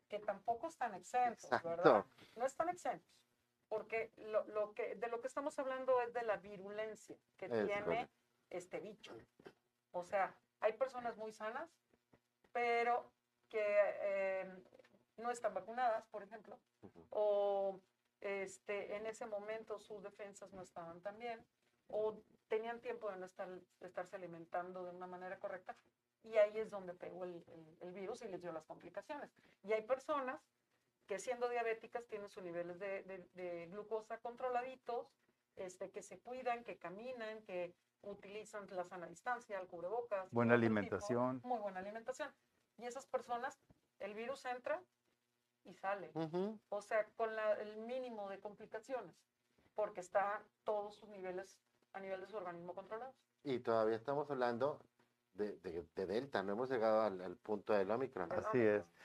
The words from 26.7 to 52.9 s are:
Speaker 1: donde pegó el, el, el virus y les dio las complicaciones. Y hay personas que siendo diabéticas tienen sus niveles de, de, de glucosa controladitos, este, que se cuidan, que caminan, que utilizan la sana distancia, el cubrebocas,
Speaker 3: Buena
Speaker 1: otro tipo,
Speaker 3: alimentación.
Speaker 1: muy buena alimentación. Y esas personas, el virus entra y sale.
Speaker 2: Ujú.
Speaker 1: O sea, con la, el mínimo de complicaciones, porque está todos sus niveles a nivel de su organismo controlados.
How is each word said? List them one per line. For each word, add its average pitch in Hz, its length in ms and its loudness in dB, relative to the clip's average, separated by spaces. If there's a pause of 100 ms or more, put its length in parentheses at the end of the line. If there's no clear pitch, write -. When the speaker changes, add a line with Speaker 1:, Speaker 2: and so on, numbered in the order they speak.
Speaker 1:
donde 190 220 -6
pegó 175 320 -8
el, 175 220 -8
el, 160 340 -18
el 180 100 -8
virus 202 320 -8
y 220 40 -8
les 180 140 -6
dio 175 100 -6
las 160 140 -6
complicaciones. 190 640 -10 (340)
Y 202 100 0
hay 220 100 2
personas 262 580 0 (640)
que 190 140 -2
siendo 240 300 0
diabéticas 233 580 0
tienen 202 220 -8
sus 202 140 -14
niveles 175 360 -4
de, 196 240 -4
de, 185 320 -10
de 175 320 -6
glucosa 214 520 -6
controladitos, 247 920 -4 (460)
este, 190 340 -8
que 202 100 -10
se - 180 -14
cuidan, 247 440 -2
que 196 140 -10
caminan, 220 640 -8
que 180 320 -4 (260)
utilizan 202 720 -10
la 180 140 -2
sana 175 220 -10
distancia, 214 520 -4
el 180 80 -8
cubrebocas, 190 640 -2
Speaker 3:
Buena 117 240 8
Speaker 1:
otro 120 60 8
tipo, 110 140 6
Speaker 3:
alimentación. 120 680 2
Speaker 1:
muy 247 160 0
buena 190 220 -4
alimentación. 233 520 -6 (440)
Y 214 80 -10
esas 247 200 -8
personas, 240 540 -2 (400)
el 196 160 -6
virus 247 300 -4
entra 262 360 -2 (840)
y 196 80 -14
sale. 190 400 -2
Speaker 2:
Ujú. 180 460 -2 (100)
Speaker 1:
O 202 120 -2
sea, 214 240 2 (100)
con 220 200 0
la, 214 180 4
el 214 240 -6
mínimo 233 520 -6
de 196 100 -8
complicaciones, 214 760 -8 (600)
porque 208 260 0
está 202 400 2 (220)
todos 208 320 0
sus 214 140 -18
niveles 190 480 -6 (360)
a 190 80 -6
nivel 190 200 -4
de 190 60 -10
su 202 80 -8
organismo 175 380 -6
controlados. 220 420 -8 (280)